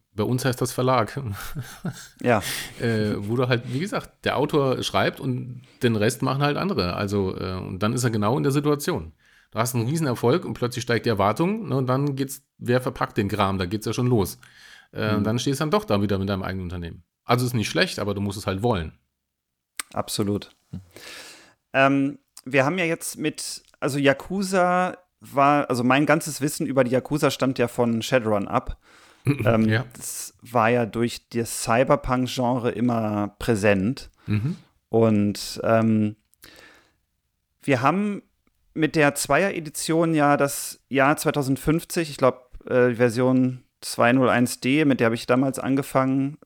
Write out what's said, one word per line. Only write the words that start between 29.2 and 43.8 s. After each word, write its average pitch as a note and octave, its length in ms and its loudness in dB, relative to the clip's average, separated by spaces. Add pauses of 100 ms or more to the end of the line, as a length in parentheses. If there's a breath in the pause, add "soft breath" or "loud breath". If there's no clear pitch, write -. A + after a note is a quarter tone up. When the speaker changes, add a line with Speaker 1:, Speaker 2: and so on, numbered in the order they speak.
Speaker 2:
Ähm, A2 240 4
Speaker 1:
Ja. A2 160 0 (140)
Speaker 2:
das - 420 -12
war A#2 300 2
ja A#2+ 160 2
durch A2+ 420 -4
das - 360 -6
Cyberpunk-Genre B2+ 1080 0
immer G#2+ 680 -2
präsent. G#2 720 0 (160)
Speaker 1:
Mhm. G#2+ 300 -2 (320 loud breath)
Speaker 2:
Und, G#2+ 760 2
ähm, A2 540 2 (1500 loud breath)
wir B2+ 200 0
haben F#3+ 400 0 (500)
mit D#3 240 -2
der C#3+ 180 4
Zweier-Edition D#3+ 1000 0
ja C#3+ 240 4
das - 500 -4
Jahr C#3 300 2
zweitausendfünfzig, D3+ 880 -2
ich C#3 80 -12
glaub, - 500 0
äh, B2 280 4
Version B2+ 680 2 (200)